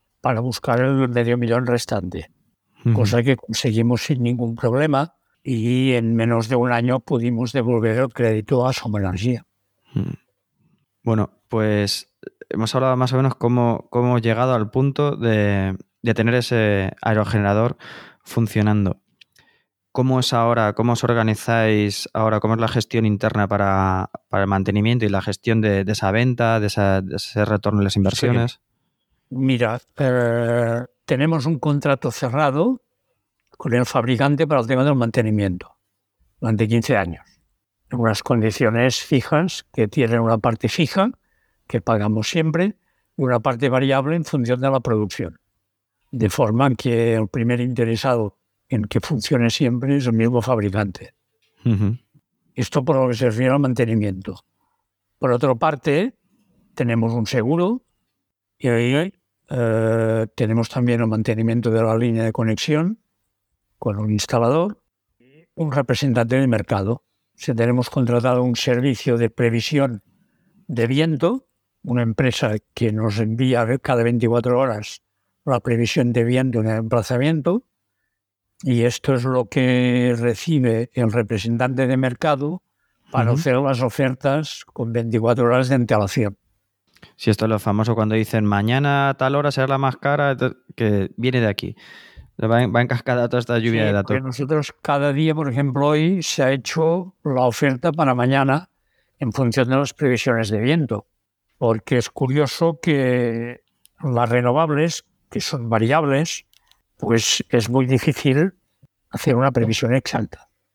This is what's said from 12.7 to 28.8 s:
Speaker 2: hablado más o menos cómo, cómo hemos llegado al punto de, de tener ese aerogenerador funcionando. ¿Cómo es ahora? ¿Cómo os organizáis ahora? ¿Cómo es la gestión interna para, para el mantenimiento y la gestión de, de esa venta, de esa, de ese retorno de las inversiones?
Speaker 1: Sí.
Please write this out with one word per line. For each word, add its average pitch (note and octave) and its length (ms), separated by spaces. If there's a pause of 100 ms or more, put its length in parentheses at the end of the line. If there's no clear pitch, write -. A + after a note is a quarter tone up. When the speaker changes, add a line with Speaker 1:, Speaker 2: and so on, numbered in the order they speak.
Speaker 2:
hablado C3 220
más B2+ 160
o - 20
menos C3 200
cómo, A#2+ 540
cómo B2 200
hemos B2 120
llegado A#2 320
al G#2+ 160
punto C#3 460
de, G2+ 600 (240)
de A2+ 120
tener A#2 220
ese G#2+ 560 (100)
aerogenerador G#2 760 (460)
funcionando. G#2 800 (920)
¿Cómo C3 280
es B2 140
ahora? A#2 400
¿Cómo A#2 200
os A2+ 100
organizáis A2 1120
ahora? A2 280
¿Cómo A2 140
es A2+ 40
la A2+ 80
gestión A2+ 380
interna G#2+ 420
para, G2 640 (160)
para G2 160
el G2 60
mantenimiento G#2 560
y G#2 40
la G2 120
gestión A2 400
de, G2 240
de G2+ 80
esa G2 180
venta, A#2 480
de G#2 80
esa, G2 340
de F#2 140
ese G#2 300
retorno G#2 340
de G2+ 60
las F#2+ 100
inversiones? A#2 560
Speaker 1:
Sí. - 60 (720)